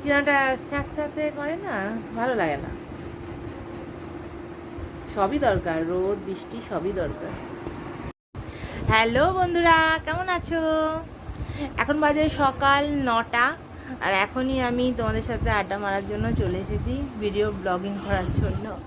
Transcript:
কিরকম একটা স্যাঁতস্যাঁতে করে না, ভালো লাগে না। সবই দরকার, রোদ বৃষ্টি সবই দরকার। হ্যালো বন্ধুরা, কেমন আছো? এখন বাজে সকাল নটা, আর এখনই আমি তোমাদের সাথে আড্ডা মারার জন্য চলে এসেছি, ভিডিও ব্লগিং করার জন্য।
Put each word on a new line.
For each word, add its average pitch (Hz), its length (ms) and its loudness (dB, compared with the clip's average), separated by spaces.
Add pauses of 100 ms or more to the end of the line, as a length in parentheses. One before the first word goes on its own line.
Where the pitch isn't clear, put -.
কিরকম 285 160 4
একটা 269 380 4 (120)
স্যাঁতস্যাঁতে 294 680 -2
করে 294 200 -2
না, 226 420 -2 (180)
ভালো 240 200 0
লাগে 160 220 2
না। - 120 -6 (2500)
সবই 208 240 2
দরকার, 180 480 2
রোদ 185 380 0
বৃষ্টি 190 440 -8
সবই 180 220 -2
দরকার। 170 380 -4 (1600)
হ্যালো 233 460 4
বন্ধুরা, 339 720 6
কেমন 349 240 -2
আছো? 330 300 0 (1160)
এখন 285 220 2
বাজে 302 300 6
সকাল 285 760 2
নটা, 240 520 2 (440)
আর 185 120 2
এখনই 254 480 2
আমি 247 360 2
তোমাদের 220 240 0
সাথে 226 280 -2
আড্ডা 196 280 2
মারার 202 320 -2
জন্য 214 260 0
চলে 185 240 2
এসেছি, 214 480 -2 (120)
ভিডিও 208 320 2
ব্লগিং 190 540 -2
করার 190 360 0
জন্য। 214 460 -2